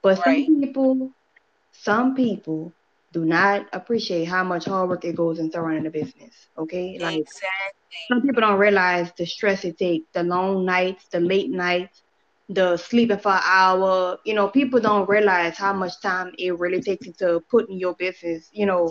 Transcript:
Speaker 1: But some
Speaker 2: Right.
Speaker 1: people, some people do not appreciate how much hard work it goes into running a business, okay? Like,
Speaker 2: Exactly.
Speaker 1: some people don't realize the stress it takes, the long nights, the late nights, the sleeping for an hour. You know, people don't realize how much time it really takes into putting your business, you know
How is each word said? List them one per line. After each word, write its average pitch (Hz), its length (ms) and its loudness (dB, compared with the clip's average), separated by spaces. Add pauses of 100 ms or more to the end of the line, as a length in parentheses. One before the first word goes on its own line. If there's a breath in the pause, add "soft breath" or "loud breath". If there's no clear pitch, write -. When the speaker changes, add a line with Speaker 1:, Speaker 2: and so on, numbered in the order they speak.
Speaker 1:
But 190 140 4
some 262 160 2
Speaker 2:
Right. 285 140 2
Speaker 1:
people, 262 640 2 (600)
some 247 440 0
people 175 560 -2 (400)
do 165 120 -4
not 190 480 2
appreciate 190 520 -4
how 185 180 -2
much 180 220 -4
hard 190 240 -2
work 175 160 -4
it 170 100 -4
goes 165 240 -2
into 165 220 -6
running 160 260 -4
a 156 40 -6
business, - 440 -10 (220)
okay? 180 420 -8
Like, 165 200 -4
Speaker 2:
Exactly. 190 800 -8 (100)
Speaker 1:
some 247 140 0
people 254 180 0
don't 208 180 2
realize 180 600 2
the 170 80 -4
stress 196 380 -2
it 170 140 -6
takes, 170 340 0
the 175 100 -2
long 185 420 0
nights, 185 440 -2
the 175 120 -2
late 190 300 2
nights, 180 520 -4 (460)
the 180 300 2
sleeping 226 400 2
for 202 140 0
an 185 120 2
hour. 185 800 4
You 214 100 -2
know, 202 140 2
people 254 320 2
don't 208 280 2
realize 185 500 2
how 196 160 -2
much 185 260 -6
time 185 380 -4
it 180 200 -4
really 175 220 -2
takes 190 260 -6
into 170 440 -2
putting 214 280 0
your 180 160 -4
business, 170 580 -8
you 208 120 -2
know 180 260 2